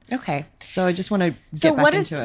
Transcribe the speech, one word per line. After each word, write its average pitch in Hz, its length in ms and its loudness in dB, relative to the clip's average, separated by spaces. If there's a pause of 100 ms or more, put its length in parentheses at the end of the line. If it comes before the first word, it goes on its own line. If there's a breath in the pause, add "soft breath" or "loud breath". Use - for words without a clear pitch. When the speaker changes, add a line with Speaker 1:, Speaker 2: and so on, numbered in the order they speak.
Speaker 1:
Okay. 160 360 -6 (180)
Speaker 2:
So - 240 -4
I 180 60 2
just 185 180 -6
wanna 180 240 0 (180)
Speaker 1:
So 156 160 2
Speaker 2:
get 302 60 2
back 294 80 2
Speaker 1:
what 302 100 6
is, 370 200 -2
Speaker 2:
into 139 120 -4